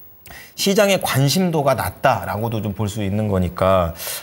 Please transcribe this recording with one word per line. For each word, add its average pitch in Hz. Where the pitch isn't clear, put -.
시장의 196
관심도가 143
낮다라고도 104
좀 104
볼 107
수 104
있는 104
거니까, 92